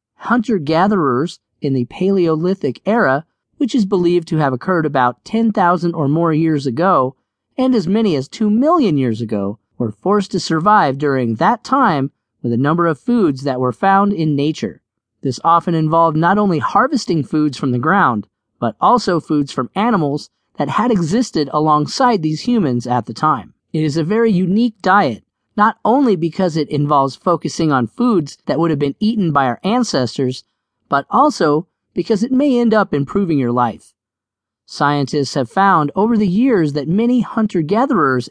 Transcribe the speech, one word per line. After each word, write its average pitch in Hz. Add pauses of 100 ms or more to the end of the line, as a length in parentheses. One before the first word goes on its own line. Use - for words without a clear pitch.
(160)
Hunter-gatherers 170 (220)
in 139
the 123
Paleolithic 175
era, 151 (300)
which 262
is 226
believed 175
to 165
have 143
occurred 156
about 127
ten 226
thousand 175
or 151
more 165
years 151
ago, 139 (420)
and 262
as 190
many 202
as 135
two 214
million 240
years 117
ago, 107 (200)
were 110
forced 196
to 185
survive 160
during 131
that 190
time 180 (320)
with 117
a 120
number 160
of 160
foods 170
that 131
were 127
found 196
in 156
nature. 139 (400)
This 131
often 170
involved 160
not 170
only 196
harvesting 202
foods 151
from 135
the 123
ground, 143 (320)
but 113
also 196
foods 147
from 123
animals 175 (280)
that 143
had 143
existed 170
alongside 156
these 156
humans 151
at 123
the 117
time. 143 (180)
It 156
is 151
a 165
very 220
unique 190
diet, 185 (340)
not 214
only 240
because 165
it 160
involves 143
focusing 165
on 123
foods 208
that 139
would 165
have 143
been 143
eaten 208
by 139
our 120
ancestors, 139 (440)
but 139
also 160 (280)
because 185
it 247
may 262
end 233
up 202
improving 151
your 120
life. 120 (720)
Scientists 143
have 131
found 185
over 226
the 208
years 185
that 143
many 233
hunter-gatherers 185